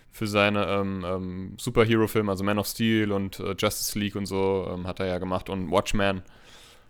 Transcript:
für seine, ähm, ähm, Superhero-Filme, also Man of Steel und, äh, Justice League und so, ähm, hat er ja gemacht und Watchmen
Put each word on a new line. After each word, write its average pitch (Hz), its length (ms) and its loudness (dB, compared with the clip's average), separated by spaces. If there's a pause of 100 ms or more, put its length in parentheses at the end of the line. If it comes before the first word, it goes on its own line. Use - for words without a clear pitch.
(100)
für - 160 -6
seine, 101 400 4
ähm, 98 400 -2
ähm, 92 520 -6
Superhero-Filme, 110 720 2
also 95 140 -2
Man 104 140 2
of 98 80 0
Steel 110 460 2
und, 98 280 -2
äh, 92 180 -4
Justice - 400 -2
League 104 180 -2
und 101 80 -4
so, 95 480 0
ähm, 90 140 -6
hat 90 140 -6
er 95 60 -2
ja 90 120 0
gemacht 92 320 -4
und 92 200 -4
Watchmen 98 520 2 (680)